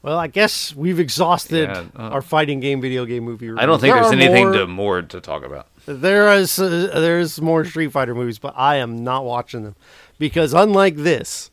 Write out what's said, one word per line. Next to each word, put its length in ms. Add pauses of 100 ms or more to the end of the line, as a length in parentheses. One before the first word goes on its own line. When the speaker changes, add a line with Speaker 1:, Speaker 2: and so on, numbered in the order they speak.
Speaker 1:
Well, 160
I 80
guess 480
we've 240
exhausted 680
Speaker 2:
Yeah, 160 (120)
uh, 120
Speaker 1:
our 120
fighting 380
game, 220
video 240
game, 180
movie 280
Speaker 2:
I 140
don't 100
Speaker 1:
reviews. 60
Speaker 2:
think 120
Speaker 1:
There 80
Speaker 2:
there's 100
Speaker 1:
are 40
Speaker 2:
anything 340
Speaker 1:
more. 80
Speaker 2:
to, 100
more 340
to 200
talk 240
about. 220 (180)
Speaker 1:
There 480
is, 260
uh, 340
there's 480
more 240
Street 260
Fighter 220
movies, 240
but 200
I 200
am 260
not 220
watching 380
them 120 (440)
because 340
unlike 440
this 560